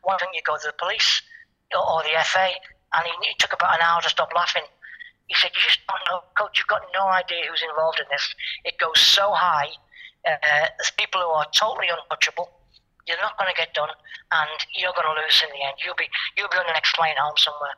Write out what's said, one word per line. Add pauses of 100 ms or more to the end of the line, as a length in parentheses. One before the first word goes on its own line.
"Why
don't
you
go
to
the
police (520)
or,
or
the
F
A?" (400)
And
he, (100)
he
took
about
an
hour
to
stop
laughing. (640)
He
said,
"You
just
don't
know, (160)
coach,
you've
got (120)
no
idea
who's
involved
in
this. (300)
It
goes
so
high. (560)
Uh,
there's
people
who
are
totally
untouchable. (560)
You're
not
gonna
get
done, (420)
and (160)
you're
gonna
lose
in
the
end.
You'll
be, (260)
you'll
be
on
the
next
plane
home
somewhere."